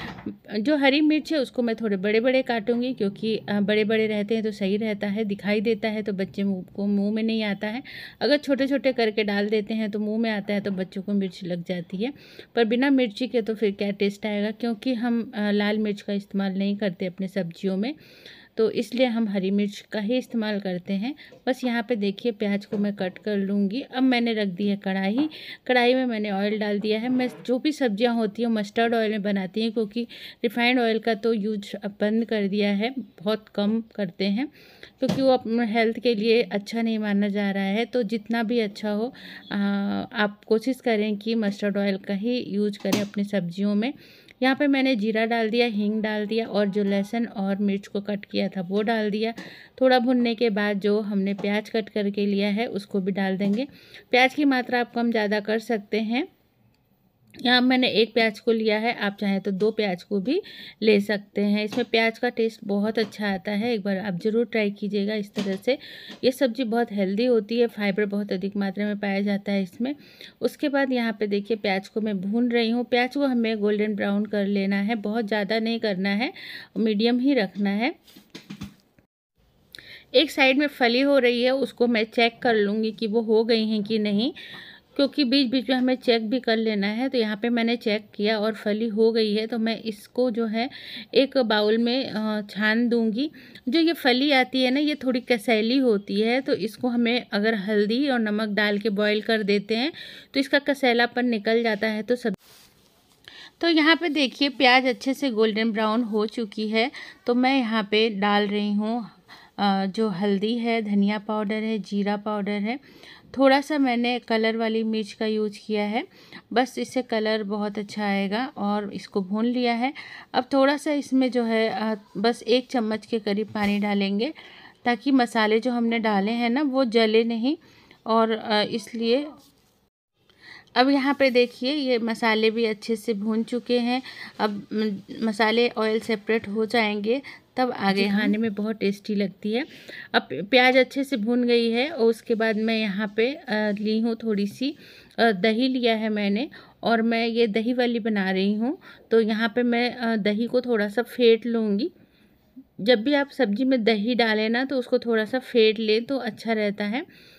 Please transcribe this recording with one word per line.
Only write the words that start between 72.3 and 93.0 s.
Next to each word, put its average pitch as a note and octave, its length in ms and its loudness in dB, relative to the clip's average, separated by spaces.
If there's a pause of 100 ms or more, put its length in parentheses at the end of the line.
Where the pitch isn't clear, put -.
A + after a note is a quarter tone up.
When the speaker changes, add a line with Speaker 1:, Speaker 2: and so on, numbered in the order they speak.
Speaker 1:
रही A#3 180 2
हूँ। A#3+ 140 0
प्याज B3 320 0
को C#4+ 120 0
हमें A3+ 320 0
गोल्डन G#3 360 0
ब्राउन G3+ 300 0
कर G#3 200 -2
लेना G3 300 0
है, G3+ 200 0
बहुत G#3+ 320 -4
ज़्यादा G#3 320 0
नहीं A3+ 200 -2
करना G3+ 300 -2
है, A#3 240 -2 (440)
मीडियम A3 420 2
ही C#4 140 2
रखना G3+ 360 0
है। A3+ 260 -2 (2250)
एक C#4+ 180 4
साइड C4+ 260 4
में D4 100 2
फली B3 340 2
हो C#4 180 4
रही A#3+ 240 2
है, B3+ 80 2
उसको B3 360 0
मैं A3+ 180 2
चेक A#3 360 2
कर A#3+ 140 2
लूँगी G#3+ 360 0
कि A3 160 -4
वो A3 140 0
हो A3 220 2
गई A3+ 240 2
हैं G#3+ 160 0
कि G#3+ 160 0
नहीं, G#3 340 0 (600)
क्योंकि C#4 280 2
बीच C4 280 2
बीच B3 180 0
में C4 60 2
हमें B3+ 200 2
चेक A#3 340 2
भी B3 100 0
कर A3+ 180 0
लेना G#3+ 300 0
है। A#3 220 -2
तो C4+ 80 -2
यहाँ G#3+ 240 0
पे A#3+ 80 0
मैंने A#3 260 0
चेक G#3+ 300 -2 (100)
किया G#3 240 0
और G#3+ 140 0
फली G#3+ 340 -2
हो A3 240 2
गई A3 220 2
है, G#3+ 140 -2
तो A#3+ 120 -6
मैं A3 200 -2
इसको B3 520 -4
जो A3+ 140 -2
है A3+ 240 -2 (440)
एक C4+ 240 4
बाउल G#3+ 400 2
में, A#3 320 0
अ, G#3+ 320 -4
छान G#3+ 480 0
दूँगी। A#3 420 0 (380)